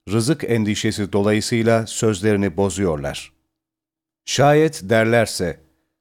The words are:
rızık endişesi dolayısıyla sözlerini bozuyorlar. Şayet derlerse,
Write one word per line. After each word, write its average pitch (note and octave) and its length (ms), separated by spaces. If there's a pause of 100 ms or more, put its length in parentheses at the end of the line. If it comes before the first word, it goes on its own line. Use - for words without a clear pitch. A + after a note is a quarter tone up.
rızık A2+ 360
endişesi G#2+ 680
dolayısıyla A2 760
sözlerini G2+ 680
bozuyorlar. F2 760 (920)
Şayet D3+ 600
derlerse, A2+ 760 (400)